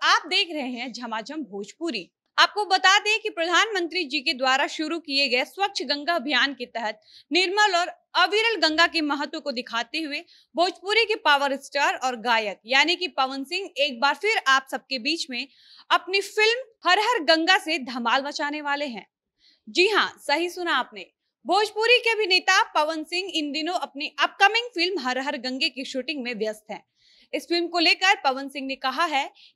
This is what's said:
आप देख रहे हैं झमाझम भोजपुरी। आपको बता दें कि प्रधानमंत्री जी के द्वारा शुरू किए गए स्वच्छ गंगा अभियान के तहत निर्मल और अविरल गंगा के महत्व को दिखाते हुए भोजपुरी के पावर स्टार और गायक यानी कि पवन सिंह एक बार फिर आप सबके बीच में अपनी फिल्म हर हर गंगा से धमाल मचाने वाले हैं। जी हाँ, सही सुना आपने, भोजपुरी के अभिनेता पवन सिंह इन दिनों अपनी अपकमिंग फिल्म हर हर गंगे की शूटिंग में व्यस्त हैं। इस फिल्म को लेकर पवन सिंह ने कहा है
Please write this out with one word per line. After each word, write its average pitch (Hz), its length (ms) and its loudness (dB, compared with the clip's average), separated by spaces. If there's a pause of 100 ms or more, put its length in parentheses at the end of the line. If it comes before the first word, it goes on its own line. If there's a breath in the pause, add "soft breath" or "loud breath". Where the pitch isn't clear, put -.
आप 381 220 4
देख 359 240 0
रहे 277 180 -6
हैं 247 220 -8
झमाझम 233 520 -8
भोजपुरी। 208 640 -8 (280)
आपको 349 280 2
बता 381 340 4
दें 427 200 2
कि 440 100 -6
प्रधानमंत्री 349 760 0
जी 285 160 -4
के 294 140 -2
द्वारा 262 340 2
शुरू 311 320 -4
किए 277 300 0
गए 247 160 2
स्वच्छ 392 380 -4
गंगा 285 320 -2
अभियान 269 380 0
के 247 140 -10
तहत 220 320 -6 (320 soft breath)
निर्मल 381 440 4
और 349 120 2 (300)
अविरल 415 420 2
गंगा 320 280 4
के 330 140 -2
महत्व 302 380 -4
को 285 120 -6
दिखाते 233 480 -6
हुए 302 240 -6 (320 soft breath)
भोजपुरी 370 500 2
के 427 120 0
पावर 277 400 4
स्टार 285 400 -2
और 254 240 -2
गायक 220 460 0
यानी 294 280 4
कि 339 140 -4
पवन 269 340 -2
सिंह 349 260 -8 (100)
एक 269 200 0
बार 285 160 2
फिर 403 320 0
आप 269 240 4
सबके 269 280 -8
बीच 302 300 -4
में 254 180 -8 (420 soft breath)
अपनी 359 320 2
फिल्म 453 420 0 (220)
हर 359 160 6
हर 440 240 0
गंगा 330 340 4
से 330 260 -2
धमाल 233 380 0
मचाने 294 380 -6
वाले 285 260 -4
हैं। 226 200 -12 (600 soft breath)
जी 320 200 2
हाँ, 349 320 0
सही 330 300 -2
सुना 349 260 -4
आपने, 220 300 -6 (400)
भोजपुरी 427 540 2
के 466 120 0
अभिनेता 392 500 0 (140)
पवन 311 300 0
सिंह 359 280 -6
इन 294 180 -2
दिनों 311 240 -4
अपनी 285 440 -6
अपकमिंग 403 500 2
फिल्म 359 300 -2
हर 254 200 -2
हर 277 200 -4
गंगे 262 300 -4
की 247 160 -8
शूटिंग 262 380 -6
में 240 120 -6
व्यस्त 214 360 -6
हैं। 190 120 -14 (500 soft breath)
इस 277 140 -6
फिल्म 339 200 0
को 339 120 -2
लेकर 381 440 4
पवन 269 260 0
सिंह 269 180 -8
ने 269 100 -6
कहा 262 280 -2
है 302 240 -2 (260 soft breath)